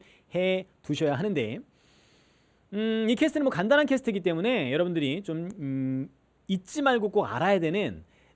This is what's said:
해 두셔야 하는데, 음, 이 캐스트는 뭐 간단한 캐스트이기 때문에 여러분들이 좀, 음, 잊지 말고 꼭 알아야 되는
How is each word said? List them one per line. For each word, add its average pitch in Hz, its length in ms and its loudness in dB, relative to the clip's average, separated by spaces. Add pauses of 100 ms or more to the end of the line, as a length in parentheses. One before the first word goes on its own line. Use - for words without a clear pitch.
(360)
해 185 320 0 (160)
두셔야 147 320 0
하는데, 147 440 -2 (1120)
음, 220 360 0
이 247 60 4
캐스트는 302 300 2
뭐 262 60 2
간단한 240 360 4
캐스트이기 233 320 0
때문에 175 520 0
여러분들이 165 520 0
좀, 165 340 -6
음, 135 520 -4 (380)
잊지 190 360 -4
말고 240 260 2
꼭 196 160 0
알아야 160 340 2
되는 156 440 -2 (320)